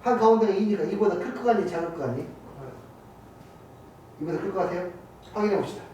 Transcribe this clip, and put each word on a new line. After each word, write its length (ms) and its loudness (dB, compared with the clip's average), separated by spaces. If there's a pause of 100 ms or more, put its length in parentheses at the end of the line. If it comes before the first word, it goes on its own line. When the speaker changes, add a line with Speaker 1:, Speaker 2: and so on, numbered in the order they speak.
Speaker 1:
한 160 2
가운데가 340 6
이니까 320 0
이보다 340 0
클 160 -6
것 100 -8
같니? 220 4
작을 280 -4
것 40 -10
같니? 240 -4 (360)
Speaker 2:
커요. 120 -14 (1500)
Speaker 1:
이보다 180 -4
클 140 -4
것 80 -2
같아요? 300 -2 (420)
확인해 240 2
봅시다. 260 -4 (120)